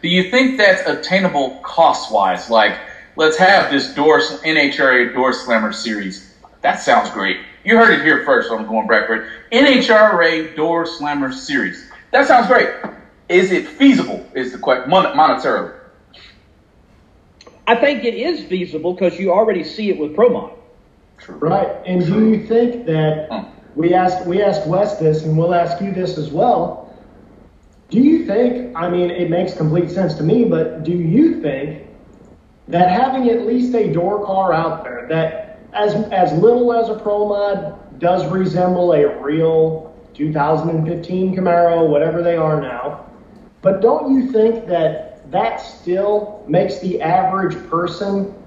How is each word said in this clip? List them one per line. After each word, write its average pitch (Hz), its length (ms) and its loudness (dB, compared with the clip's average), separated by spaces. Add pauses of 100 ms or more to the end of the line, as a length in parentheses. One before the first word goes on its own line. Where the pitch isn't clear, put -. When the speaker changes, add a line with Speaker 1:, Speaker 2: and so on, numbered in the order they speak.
Speaker 1:
Do 175 80 -6
you 185 220 0
think 254 260 2
that's 196 320 4
attainable 151 720 -2
cost-wise? 110 880 0
Like, 107 260 2 (400)
let's 156 220 2
have 185 340 4
this 139 220 -2
door, 151 260 4 (240)
N 160 140 0
H 139 220 0
R 135 120 2
A 120 220 2
Door 127 200 0
Slammer 110 380 -2
series. 101 600 -10 (280)
That 175 180 -2
sounds - 320 0
great. 95 260 -4 (260)
You 117 140 4
heard 226 160 6
it 143 100 0
here 143 220 0
first 123 260 2
on 110 140 -6
Going 110 220 -4
Backward. 113 420 -2 (220)
N 269 160 4
H 247 240 2
R 208 320 6
A 160 320 -2
Door 165 320 -2
Slammer 143 440 -4
series. - 580 -6 (220)
That 269 160 4
sounds - 200 6
great. - 220 2 (600)
Is 185 220 4
it - 160 -2
feasible - 680 2
is 131 180 -6
the - 60 -14
que-, 127 300 -2
mon-, 180 280 2
monetarily? 135 600 0 (1900)
Speaker 2:
I 233 80 4
think 277 280 0
it 226 120 -2
is 294 300 -6
feasible 175 500 -6
'cause 180 240 -2
you 185 120 0
already 196 320 0
see 208 280 -6
it 156 80 -4
with 147 160 -6
Pro 226 140 4
Mod. - 220 -4 (680)
Speaker 1:
True. - 180 -20
Speaker 3:
Right. 180 320 0 (160)
And 180 180 0
Speaker 1:
True. 175 160 0
Speaker 3:
do 220 120 4
you - 160 0
think 233 400 0
that 156 440 0
Speaker 1:
Hmm. 104 180 -10 (260)
Speaker 3:
we 170 180 0
asked, 180 320 0
we 185 160 -2
asked 180 240 0
Wes 185 320 -2
this, 156 260 0
and 156 140 0
we'll 170 160 2
ask 170 260 0
you 196 120 -6
this 170 260 -4
as 143 140 -8
well. - 560 0 (1000)
Do 214 100 0
you 311 260 4
think, 240 500 -2
I 170 140 -4
mean, 175 220 0
it 175 180 -2
makes 180 240 -2
complete 160 380 0
sense 180 240 -2
to 156 80 -6
me, 220 220 4
but 160 380 -2
do 170 100 -4
you 180 480 2
think 143 420 -6 (880)
that 180 200 4
having 254 400 0
at 233 160 0
least 247 300 -2
a 196 160 0
door 202 340 -2
car 190 280 0
out 160 320 -2
there 120 240 -12
that - 500 -4 (140)
as, 208 200 0 (180)
as 180 220 2
little 240 400 4
as 226 160 0
a 214 60 -4
Pro 208 320 -2
Mod 202 720 -4
does 175 280 0
resemble 175 640 0
a 147 280 2
real 160 720 0 (200)
two 151 200 -4
thousand 156 360 0
and 160 180 -2
fifteen 185 480 -4
Camaro, 170 520 4
whatever 160 360 0
they 170 140 0
are 156 240 0
now, - 440 -10 (560)
but 190 200 2
don't 277 320 2
you 262 180 2
think 226 360 0
that - 640 -4
that - 280 -2
still 202 880 -4
makes 175 320 0
the 175 220 -4
average 185 540 0 (140)
person 190 640 -4 (140)